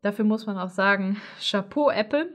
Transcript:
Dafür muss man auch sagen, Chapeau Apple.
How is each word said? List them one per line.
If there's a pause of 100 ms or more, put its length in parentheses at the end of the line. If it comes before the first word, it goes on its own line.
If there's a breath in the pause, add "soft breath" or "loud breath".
Dafür
muss
man
auch
sagen, (240 loud breath)
Chapeau
Apple.